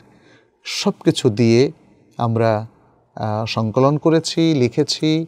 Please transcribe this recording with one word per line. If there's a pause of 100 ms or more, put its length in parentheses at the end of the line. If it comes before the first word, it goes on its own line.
(640)
সব (120)
কিছু
দিয়ে (440)
আমরা, (480)
আহ,
সংকলন
করেছি,
লিখেছি